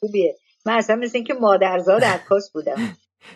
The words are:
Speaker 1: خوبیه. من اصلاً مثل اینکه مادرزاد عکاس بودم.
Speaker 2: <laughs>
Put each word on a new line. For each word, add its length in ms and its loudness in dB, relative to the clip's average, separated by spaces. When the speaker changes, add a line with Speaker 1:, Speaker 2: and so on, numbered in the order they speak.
Speaker 1:
خوبیه. 360 0
من 60 -2
اصلاً 240 0
مثل 220 -4
اینکه 160 -6
مادرزاد 720 2
عکاس 480 0
بودم. 240 -6
Speaker 2:
<laughs> 200 -6